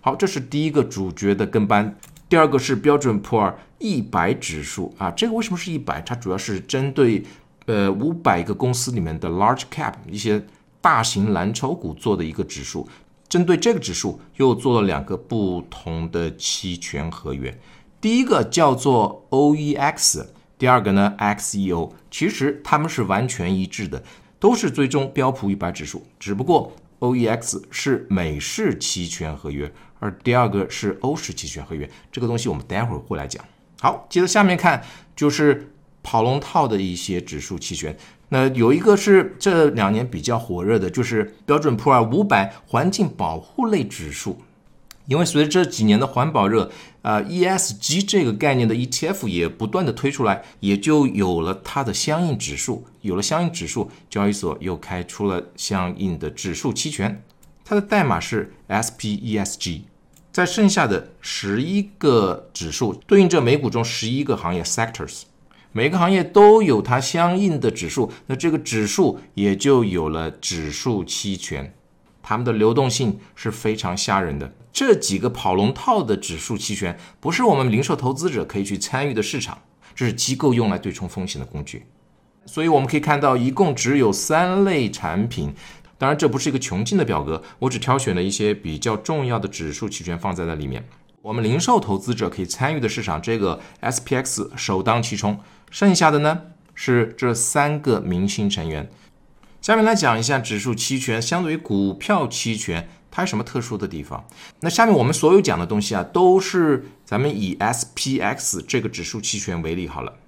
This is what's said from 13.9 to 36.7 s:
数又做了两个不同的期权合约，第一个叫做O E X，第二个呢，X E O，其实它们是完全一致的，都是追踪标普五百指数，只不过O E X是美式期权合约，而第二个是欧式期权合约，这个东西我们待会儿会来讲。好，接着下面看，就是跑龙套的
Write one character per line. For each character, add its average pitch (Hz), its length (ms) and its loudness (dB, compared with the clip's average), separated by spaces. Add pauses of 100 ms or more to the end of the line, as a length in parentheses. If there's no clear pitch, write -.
数 - 260 -6 (160)
又 131 180 4
做 117 280 2
了 104 40 2
两 73 200 -2
个 98 100 -6
不 95 540 -2
同 82 420 -8
的 85 240 -4
期 - 400 -6
权 80 340 -8
合 73 240 -10
约， 64 240 -8 (440)
第 226 160 2
一 262 80 4
个 160 180 4
叫 143 320 4
做 123 540 2
O 147 260 6
E 147 180 -2
X， - 600 -2 (280)
第 127 60 2
二 127 120 6
个 101 120 0
呢 101 260 4
，X 104 420 -2
E 95 120 -2
O， 82 200 -4 (200)
其 165 180 -2
实 147 340 -2
它 - 140 0
们 156 100 0
是 135 140 -4
完 101 260 0
全 92 300 -2
一 95 80 0
致 92 220 -8
的， 71 160 -10 (360)
都 220 140 6
是 226 160 0
追 139 180 0
踪 135 240 -2
标 131 200 0
普 113 160 -4
五 98 80 0
百 90 160 -4
指 76 140 -10
数， - 200 -14 (140)
只 101 160 -6
不 113 80 -4
过 160 280 2 (280)
O 127 160 0
E 120 100 2
X 117 460 -4
是 - 400 -2
美 80 280 -2
式 165 380 -2
期 - 300 -6
权 78 280 -8
合 73 140 -12
约， 71 240 -8 (240)
而 104 140 -6 (120)
第 120 120 2
二 123 120 4
个 98 220 -2
是 - 320 -6
欧 139 140 -2
式 165 180 -10
期 - 140 -12
权 73 180 -12
合 - 80 -12
约， 71 160 -10 (220)
这 120 100 -6
个 120 60 -2
东 117 100 -2
西 120 100 -4
我 95 60 -2
们 65 140 -8
待 104 180 -2
会 110 100 -6
儿 71 40 -8
会 85 180 -8
来 71 80 -6
讲。 - 180 -12 (360)
好， 185 280 0
接 - 140 0
着 185 60 4
下 214 160 6
面 185 120 6
看， 165 280 2 (320)
就 147 160 2
是 147 420 2 (300)
跑 113 180 0
龙 127 180 2
套 143 280 0
的 107 120 0